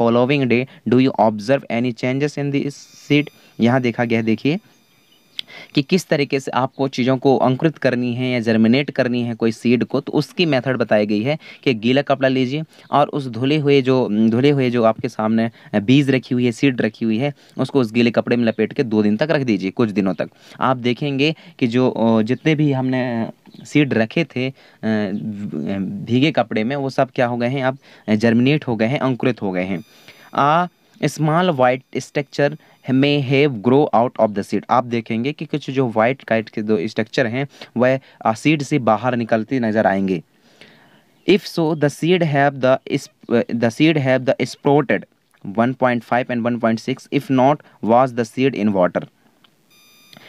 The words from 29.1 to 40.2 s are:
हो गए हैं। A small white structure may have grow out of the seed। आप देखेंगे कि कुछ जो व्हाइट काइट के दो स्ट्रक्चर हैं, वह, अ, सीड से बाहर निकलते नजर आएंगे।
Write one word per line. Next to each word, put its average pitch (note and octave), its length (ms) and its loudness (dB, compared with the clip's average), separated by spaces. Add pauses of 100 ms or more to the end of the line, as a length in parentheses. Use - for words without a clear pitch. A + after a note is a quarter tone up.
हो G2+ 100 -4
गए F#2 120 -2
हैं। F2+ 200 -6 (540)
A D#3 300 2 (360)
small D#3 460 0
white B2+ 340 2 (100)
structure C#3+ 640 -4 (340)
may C#3 400 2
have C#3 300 2
grow C3 240 4 (100)
out A#2+ 160 2
of A2 180 0
the G2+ 140 -6
seed। G2+ 260 -4
आप A#2+ 140 2
देखेंगे A#2+ 500 -4
कि D#3+ 120 -12
कुछ D3 240 -6
जो C3+ 200 0
व्हाइट A2+ 340 0
काइट A2+ 260 -2
के - 120 -8
दो G#2+ 260 0
स्ट्रक्चर A#2 400 -4
हैं, C3 200 -6 (300)
वह, B2+ 220 2 (260)
अ, A2+ 80 2
सीड C#3+ 300 0
से D3 160 -2
बाहर A2+ 360 0
निकलते A#2 440 -2
नजर G#2+ 280 2
आएंगे। F#2+ 360 0 (1080)